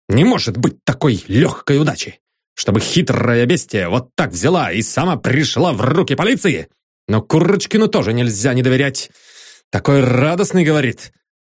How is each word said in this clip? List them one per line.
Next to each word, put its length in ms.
Не 140
может 340
быть 260
такой 440
лёгкой 520
удачи, 400
чтобы 260
хитрая 640
бестия 420
вот 280
так 160
взяла 400
и 100
сама 340
пришла 580
в 80
руки 340
полиции. 520
Но 140
Курочкину 680
тоже 260
нельзя 400
не 100
доверять. 480
Такой 320
радостный, 640
говорит: 480